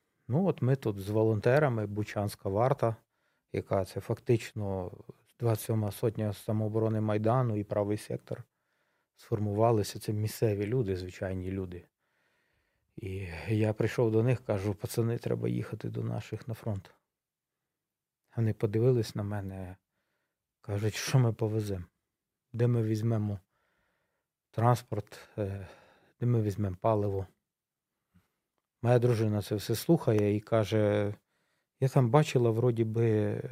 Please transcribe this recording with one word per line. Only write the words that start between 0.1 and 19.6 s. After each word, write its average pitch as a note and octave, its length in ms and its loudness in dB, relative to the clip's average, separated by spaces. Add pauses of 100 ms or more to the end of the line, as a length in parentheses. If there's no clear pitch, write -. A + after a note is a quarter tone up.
Ну, D#3+ 180 2
от D3+ 160 0
ми B2+ 140 4
тут G#2+ 240 -4
з F#2+ 100 -6
волонтерами, A2 760 2
Бучанська G#2 640 -4
варта, A#2 480 2 (560)
яка G2 320 -2
це - 160 -8
фактично G2+ 920 -2 (480)
двадцять A#2 240 0
сьома G#2+ 280 0
сотня G#2+ 400 -2
самооборони A2 680 -2
Майдану G#2+ 560 2
і G2+ 80 -2
правий G#2 340 0
сектор, - 460 -10 (720)
сформувалися. G#2+ 800 0
Це G#2+ 140 -6
місцеві G#2+ 540 -2
люди, G#2 300 -2
звичайні F#2 540 -6
люди. F2+ 340 -8 (1120)
І F#2+ 320 -8 (200)
я G#2+ 240 2
прийшов A2+ 380 0
до A2 120 4
них, B2 220 0
кажу: G#2 300 -2
«Пацани, A#2 440 -4
треба A#2 300 -2
їхати A#2+ 400 -6
до A2+ 140 -6
наших A2+ 460 -8
на A#2 60 -8
фронт». G2+ 360 -8 (1500)
Вони A2 160 2
подивились A2+ 640 0
на A2 80 -4
мене, F#2+ 540 -8 (840)